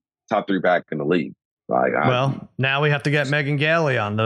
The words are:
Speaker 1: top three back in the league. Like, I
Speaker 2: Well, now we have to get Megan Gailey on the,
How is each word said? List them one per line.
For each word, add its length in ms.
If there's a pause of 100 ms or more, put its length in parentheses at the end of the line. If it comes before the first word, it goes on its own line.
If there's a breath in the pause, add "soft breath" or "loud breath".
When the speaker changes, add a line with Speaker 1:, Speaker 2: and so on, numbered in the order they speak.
(300)
Speaker 1:
top 180
three 120
back 320
in 80
the 60
league. 280 (360)
Like, 240
I 140
Speaker 2:
Well, 500
now 240
we 100
have 120
to 80
get 160
Megan 300
Gailey 400
on 180
the, 100